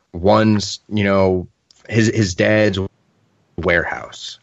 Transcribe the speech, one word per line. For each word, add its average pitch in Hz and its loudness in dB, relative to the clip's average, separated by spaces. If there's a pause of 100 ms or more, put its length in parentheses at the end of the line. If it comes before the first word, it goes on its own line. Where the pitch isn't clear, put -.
(140)
one's, 104 2
you 104 -4
know, 95 0 (420)
his, 110 2
his 101 -2
dad's 107 2 (760)
warehouse, 80 -4